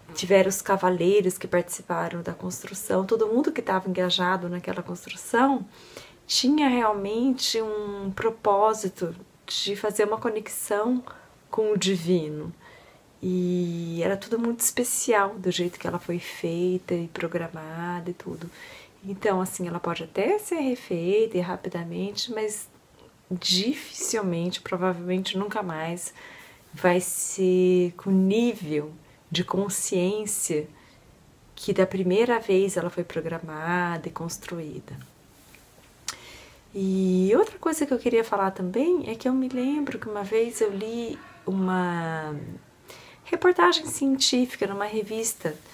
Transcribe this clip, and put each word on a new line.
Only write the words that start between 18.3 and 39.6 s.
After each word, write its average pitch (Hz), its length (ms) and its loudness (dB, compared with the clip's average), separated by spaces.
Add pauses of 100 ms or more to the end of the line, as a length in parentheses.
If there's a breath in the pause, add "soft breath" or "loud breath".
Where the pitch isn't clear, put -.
Então, 190 380 0
assim, 185 260 -4
ela 170 120 -6
pode 170 240 -4
até 247 360 2
ser 349 200 -4
refeita 220 800 0
e 180 40 4
rapidamente, 180 880 -6
mas 214 380 -4 (600)
dificilmente, 185 1300 0
provavelmente 185 760 -2
nunca 208 240 -2
mais, 165 520 -6 (600 loud breath)
vai 180 280 4
ser 185 960 4
com - 120 -4
o 190 40 4
nível 190 800 2 (380 soft breath)
de 175 140 -2
consciência 185 1200 -2 (840 soft breath)
que - 200 -4
da 185 120 4
primeira 190 540 2
vez 196 380 2
ela 175 120 -2
foi 175 140 -6
programada 165 1040 -4
e 170 40 -8
construída. 165 840 -10 (1800 loud breath)
E 190 640 4
outra 415 220 4
coisa 311 280 -2
que 269 80 0
eu 233 60 2
queria 233 240 4
falar 196 280 0
também 226 580 0
é 226 60 -6
que 226 120 -6
eu 254 60 4
me 262 160 0
lembro 262 500 -2